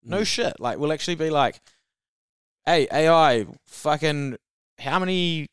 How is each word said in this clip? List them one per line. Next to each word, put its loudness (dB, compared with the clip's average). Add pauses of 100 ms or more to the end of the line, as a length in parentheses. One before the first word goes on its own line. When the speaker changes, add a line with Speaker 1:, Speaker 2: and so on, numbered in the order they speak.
Speaker 1:
No -4
Speaker 2:
Mm. -2
Speaker 1:
shit. -4
Like, -4
we'll -2
actually -4
be -2
like, 0 (1040)
"Hey, 2
A 2
I, 6 (220)
fucking -2 (420)
how -2
many -2